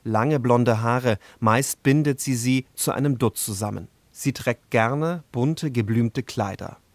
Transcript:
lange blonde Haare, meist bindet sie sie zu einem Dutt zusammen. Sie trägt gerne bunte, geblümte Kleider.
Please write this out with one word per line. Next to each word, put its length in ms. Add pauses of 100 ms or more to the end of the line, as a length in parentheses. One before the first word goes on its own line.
lange 340
blonde 420
Haare, 380 (220)
meist 420
bindet 380
sie 160
sie 300 (100)
zu 160
einem 260
Dutt 180
zusammen. 520 (240)
Sie 200
trägt 380
gerne 640
bunte, 400
geblümte 500
Kleider. 540 (180)